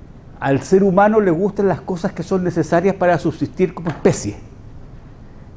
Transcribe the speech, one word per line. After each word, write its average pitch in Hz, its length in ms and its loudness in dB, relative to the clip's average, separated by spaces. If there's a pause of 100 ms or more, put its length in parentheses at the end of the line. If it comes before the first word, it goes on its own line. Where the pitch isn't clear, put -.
(380)
al 135 240 0
ser 185 220 4
humano 202 380 4
le 190 100 2
gustan 196 360 0
las 160 140 0
cosas 190 300 -6
que 180 100 -10
son 185 220 -2
necesarias 175 520 0
para 175 220 2
subsistir 165 560 -2
como 165 160 -6
especie. - 460 -2 (1200)